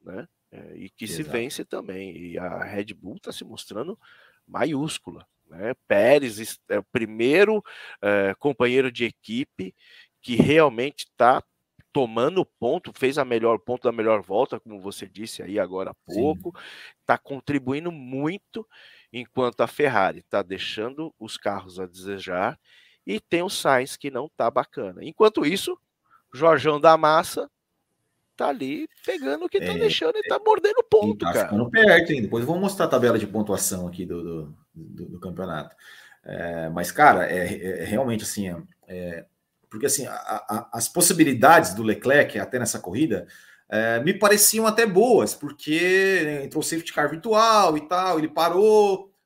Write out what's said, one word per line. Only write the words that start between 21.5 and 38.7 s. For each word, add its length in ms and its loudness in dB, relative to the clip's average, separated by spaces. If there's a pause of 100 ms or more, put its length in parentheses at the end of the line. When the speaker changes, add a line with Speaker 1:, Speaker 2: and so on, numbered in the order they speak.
Speaker 1:
a 80 -8
desejar 720 -6 (480)
e 140 -6
tem 220 -2
o 80 -4
Sainz 460 0
que 140 -10
não 180 -8
tá 220 -2
bacana. 540 -6
Enquanto 400 2
isso, 340 -4 (540)
Jorjão 480 4
da 160 8
Massa 540 2 (840)
tá 140 -4
ali 400 -6 (160)
pegando 400 -6
o 40 -8
que 120 -2
tá 140 -4
Speaker 2:
É, 40 -6
Speaker 1:
deixando 380 0
e 80 -4
Speaker 2:
é, 40 -8
Speaker 1:
tá 100 -2
mordendo 400 2
Speaker 2:
e 60 0
Speaker 1:
ponto, 420 2
Speaker 2:
tá 60 0
Speaker 1:
cara. 120 2
Speaker 2:
ficando 260 0
perto, 420 6
hein? 100 -2
Depois 200 -2
eu 40 -2
vou 120 -2
mostrar 280 0
a 20 -6
tabela 300 4
de 80 -2
pontuação 600 -4
aqui 200 -10
do, 160 -8
do, 340 -10 (180)
do, 360 -16
do 100 -16
campeonato. 560 -10 (480)
É, 460 -8
mas, 200 -6
cara, 400 4
é, 220 -2
é, 300 -8
é 20 -8
realmente 400 -2
assim, 240 -6
é, 80 -8 (320)